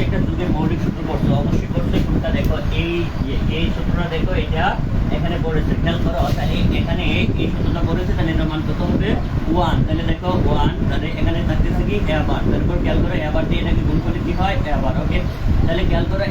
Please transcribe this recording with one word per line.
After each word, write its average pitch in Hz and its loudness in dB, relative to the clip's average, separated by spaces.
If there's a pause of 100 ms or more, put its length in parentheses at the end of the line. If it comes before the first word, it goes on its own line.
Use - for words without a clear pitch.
একটা - 0
যুগের 180 -2
মৌলিক 156 0
সূত্র - -4
পড়ছে, - 0 (120)
অবশ্যই - 0
পড়ছে। - 0
কোনটা - 0
দেখো, 170 0 (280)
এই 170 -2 (320)
যে, - -2 (220)
এই 165 0 (100)
সূত্রটা 175 0
দেখো, 160 -2 (140)
এটা - 0 (500)
এখানে 165 -2
পড়েছে। 160 0
খেয়াল - 0
করো, 170 0 (140)
তাহলে - 0 (240)
এখানে - 0 (380)
এই - 0
সূত্রটা - 0
পড়েছে, 170 0
তাহলে 160 0
এটার 160 2
মান 156 -2
কত 156 -2
হবে? - 0 (440)
ওয়ান। 175 2
তাহলে - 0
দেখো - -2 (160)
ওয়ান, 160 2 (160)
তাহলে 151 0 (120)
এখানে - 2 (100)
থাকতেছে - 0
কি? 208 0 (180)
এ 156 2 (100)
বার। - 0 (100)
তারপর - 0
খেয়াল - 0
করো, - 0 (100)
এ - -2
বার - 0
দিয়ে 175 2
এটাকে - 2
গুণ - 2
করলে - -2
কি 175 0
হয়? 190 2 (160)
এ - 2 (100)
বার। 165 2
ওকে, 151 0 (460)
তাহলে 165 2
খেয়াল 170 2
করো 156 0